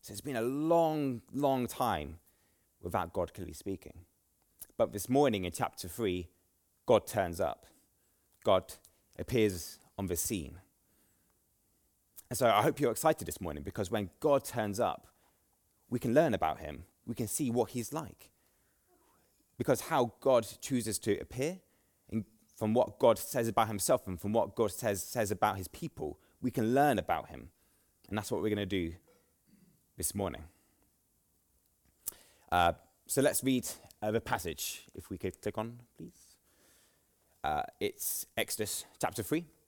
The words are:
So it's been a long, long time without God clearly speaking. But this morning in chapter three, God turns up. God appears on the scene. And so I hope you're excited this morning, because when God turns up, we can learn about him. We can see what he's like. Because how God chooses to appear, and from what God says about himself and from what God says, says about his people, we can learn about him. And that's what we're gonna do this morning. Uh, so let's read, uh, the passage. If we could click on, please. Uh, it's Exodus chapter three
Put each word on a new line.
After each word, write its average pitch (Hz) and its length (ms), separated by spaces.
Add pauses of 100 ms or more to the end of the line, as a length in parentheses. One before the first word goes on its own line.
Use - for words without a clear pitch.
So - 120
it's 101 100
been 135 140
a 113 60
long, 151 800 (120)
long 135 320
time 82 540 (600)
without 90 320
God 87 220
clearly 85 180
speaking. 90 520 (760)
But 117 140
this 101 160
morning 123 360
in 87 80
chapter - 360
three, 90 400 (580)
God 110 200
turns 87 340
up. 78 260 (800)
God 95 300 (440)
appears 104 600 (180)
on 98 80
the 87 100
scene. 82 440 (1700)
And 120 80
so 127 100
I 107 140
hope 147 160
you're 127 140
excited - 340
this - 140
morning, 73 240
because 98 260
when 104 180 (120)
God 143 240
turns 107 340
up, 104 300 (840)
we 120 80
can 117 160
learn 151 180
about 80 280
him. 76 240 (200)
We 117 120
can 117 100
see 123 240
what 117 200
he's 120 220
like. 139 380 (1300)
Because 120 240
how 127 380
God 123 260 (140)
chooses 113 400
to 104 180
appear, 151 400 (500)
and 110 160 (320)
from 107 160
what - 280
God 117 180
says 117 300
about 113 180
himself 110 400
and 90 120
from 101 140
what 107 220
God 110 160
says, 101 320
says 107 300
about 101 260
his 92 100
people, - 520 (200)
we - 120
can 113 200
learn 135 280
about 82 280
him. 64 220 (580)
And 98 80
that's 107 140
what 101 100
we're 101 80
gonna 104 160
do 90 300 (1000)
this - 180
morning. 85 300 (2000)
Uh, 87 200 (360)
so - 120
let's - 220
read, 127 240 (340)
uh, 107 120
the 110 80
passage. - 760
If - 160
we 92 80
could 92 240
click 104 160
on, 117 220 (160)
please. - 400 (1040)
Uh, 73 220 (160)
it's - 440 (120)
Exodus - 480 (160)
chapter 101 240
three 160 220 (220)